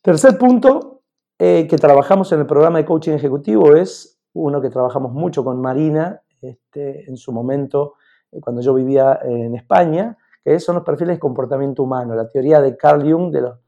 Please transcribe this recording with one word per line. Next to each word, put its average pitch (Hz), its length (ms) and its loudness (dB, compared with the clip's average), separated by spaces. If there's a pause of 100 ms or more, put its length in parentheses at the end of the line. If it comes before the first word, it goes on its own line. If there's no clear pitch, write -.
Tercer 190 360 4
punto, 254 640 2 (360)
eh, 175 300 2
que 160 80 0
trabajamos 156 560 4
en 156 80 0
el 139 60 -2
programa 156 320 2
de 156 80 -2
coaching 160 260 -2
ejecutivo 147 640 4
es - 420 -4 (140)
uno 143 300 -4
que 131 80 -6
trabajamos 127 420 -4
mucho 147 320 -4
con 127 160 -6
Marina, 156 600 -4 (180)
este, 139 680 -16
en 127 100 -16
su - 120 -16
momento, 139 680 -6 (340)
eh, 127 100 -18
cuando 120 220 -8
yo 131 100 0
vivía 131 500 2
en 120 320 -6
España, 180 600 -2 (260)
que 151 160 0
son 175 180 -4
los 170 80 -6
perfiles 170 320 -4
de 165 40 -12
comportamiento 135 600 -4
humano, 127 320 -4
la 113 120 -4
teoría 143 360 2
de 135 140 0
Carl 147 260 2
Jung 165 280 0
de 139 120 -2
los 120 240 -8